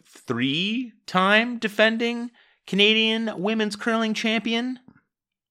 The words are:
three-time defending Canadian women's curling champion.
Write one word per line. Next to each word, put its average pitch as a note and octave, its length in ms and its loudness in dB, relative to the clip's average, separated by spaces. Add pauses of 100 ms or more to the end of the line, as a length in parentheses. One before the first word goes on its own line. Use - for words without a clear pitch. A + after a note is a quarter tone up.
three-time G3+ 1500 -2
defending A3+ 720 0 (360)
Canadian A3 640 2 (120)
women's G#3+ 340 0
curling A3+ 380 -2
champion. A3+ 640 -2 (720)